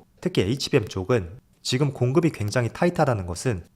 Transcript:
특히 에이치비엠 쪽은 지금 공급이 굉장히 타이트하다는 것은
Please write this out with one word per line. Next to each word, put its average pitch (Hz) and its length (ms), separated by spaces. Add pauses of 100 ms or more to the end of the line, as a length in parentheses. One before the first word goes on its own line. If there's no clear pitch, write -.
(200)
특히 175 220
에이치비엠 117 460
쪽은 95 500 (240)
지금 139 300
공급이 139 380
굉장히 110 400
타이트하다는 143 560
것은 90 380 (120)